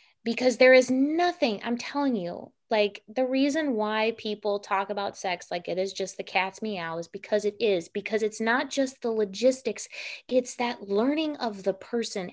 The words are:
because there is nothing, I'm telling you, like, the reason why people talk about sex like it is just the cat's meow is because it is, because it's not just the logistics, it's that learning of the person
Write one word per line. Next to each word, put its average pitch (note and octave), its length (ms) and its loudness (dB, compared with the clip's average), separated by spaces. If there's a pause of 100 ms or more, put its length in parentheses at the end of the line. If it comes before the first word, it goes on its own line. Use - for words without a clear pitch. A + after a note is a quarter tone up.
(240)
because A#3+ 340 2
there B3+ 160 10
is B3+ 180 8
nothing, D4 720 2
I'm A#3 140 -2
telling C#4 380 -2
you, F3 360 -6 (180)
like, G#3 380 2
the B3+ 180 -2
reason C4+ 500 2
why G#3+ 420 0
people G#3 420 -2
talk G3 300 -2
about G3+ 280 -4
sex F3+ 340 -6
like F3+ 180 -6
it E3+ 80 -4
is F#3+ 160 -2
just - 240 -6
the F#3+ 60 -6
cat's F#3+ 380 -2
meow E3+ 360 -6
is E3+ 100 -8
because G#3 380 -2
it G#3 160 -2
is, G3 280 2
because G3+ 340 -4
it's G#3+ 180 -4
not B3 280 0
just C4+ 320 -2
the A#3 100 -2
logistics, G#3+ 760 0 (420)
it's B3 280 0
that A#3+ 320 -4
learning C#4+ 480 2
of G3+ 260 -6
the F#3+ 100 2
person G#3+ 600 -6